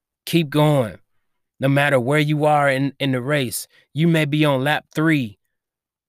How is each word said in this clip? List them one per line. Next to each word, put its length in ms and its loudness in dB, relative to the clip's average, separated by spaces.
Keep 240 0
going. 480 0
No 100 -2
matter 300 2
where 200 0
you 260 0
are 240 4
in, 320 -2
in 120 -2
the 100 -4
race, 440 -4
you 120 2
may 200 2
be 180 0
on 180 0
lap 220 -4
three 440 0